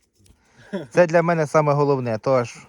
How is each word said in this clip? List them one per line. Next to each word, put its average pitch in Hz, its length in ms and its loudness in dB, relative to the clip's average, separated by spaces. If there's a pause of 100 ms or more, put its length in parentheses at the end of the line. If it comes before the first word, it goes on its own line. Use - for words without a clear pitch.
(920)
Це 175 160 4
для 165 160 2
мене 165 240 -2
саме 147 260 0
головне, 135 460 -2
то 135 140 -2
аж 123 240 -2 (120)